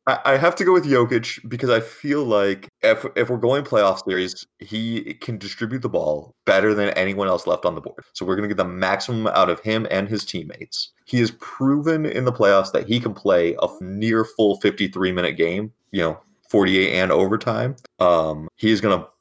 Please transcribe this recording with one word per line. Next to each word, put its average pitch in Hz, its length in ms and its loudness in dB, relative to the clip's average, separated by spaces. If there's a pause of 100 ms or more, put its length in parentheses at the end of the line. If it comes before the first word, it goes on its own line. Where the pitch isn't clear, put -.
I, 135 180 0
I 135 120 4
have 165 200 2
to 196 80 -2
go 185 80 4
with 175 120 4
Jokic 120 640 0
because 123 220 -2
I 113 100 4
feel 143 440 -4
like 101 440 0 (140)
if, 110 220 2 (120)
if 120 140 0
we're 123 80 -2
going 131 260 0
playoff 101 400 2
series, 92 420 -4 (120)
he 113 560 -6
can 113 240 -10
distribute 113 440 -8
the 127 60 -2
ball 78 460 -4 (120)
better 101 280 4
than 101 160 0
anyone 98 380 0
else 90 180 -2
left 85 180 0
on 87 100 0
the 80 60 -10
board. - 320 -16
So - 140 -8
we're 92 100 0
gonna 104 120 -2
get 101 100 -4
the 92 60 2
maximum 95 640 -2
out 92 220 4
of 85 100 -2
him 110 300 -2
and 98 180 -2
his 107 160 -6
teammates. - 680 -12 (140)
He 123 140 -2
has 117 120 2
proven 147 720 0
in 127 180 -2
the 123 80 0
playoffs 98 400 4
that - 140 -2
he 120 140 0
can 113 140 -4
play 87 400 2
a - 100 -4
f-, - 160 -4
near 110 440 -2
full 104 360 0
fifty-three 95 520 0
minute 87 240 -2
game, 90 360 -2 (200)
you 95 100 -2
know, 80 180 -2 (300)
forty-eight 95 440 4
and 92 160 2
overtime. 110 640 0 (220)
Um, 80 580 0
he 107 140 0
is 101 100 2
gonna 98 260 0 (140)